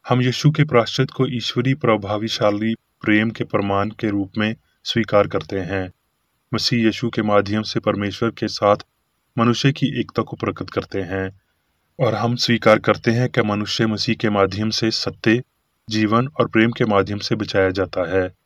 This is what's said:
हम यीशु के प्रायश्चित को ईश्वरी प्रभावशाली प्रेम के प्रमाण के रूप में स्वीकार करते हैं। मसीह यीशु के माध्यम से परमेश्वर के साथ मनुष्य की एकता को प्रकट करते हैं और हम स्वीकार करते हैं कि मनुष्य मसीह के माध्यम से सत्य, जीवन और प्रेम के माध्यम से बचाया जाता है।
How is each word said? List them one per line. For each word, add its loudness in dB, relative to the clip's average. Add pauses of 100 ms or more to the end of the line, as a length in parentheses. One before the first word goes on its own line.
हम 4
यीशु 2
के 0
प्रायश्चित 2
को 0
ईश्वरी -2
प्रभावशाली 0 (260)
प्रेम 2
के -8
प्रमाण -2
के -4
रूप -4
में -2 (280)
स्वीकार 2
करते -6
हैं। -6 (640)
मसीह 0
यीशु 0
के -4
माध्यम 2
से -4
परमेश्वर -2
के -4
साथ 4 (640)
मनुष्य 4
की -2
एकता -4
को -8
प्रकट -6
करते -6
हैं -6 (580)
और 2
हम -2
स्वीकार 4
करते 0
हैं 0
कि 0
मनुष्य 0
मसीह -2
के -2
माध्यम 0
से -2
सत्य, 0 (460)
जीवन 2
और -2
प्रेम 2
के 0
माध्यम 2
से -2
बचाया 0
जाता -2
है। -2 (100)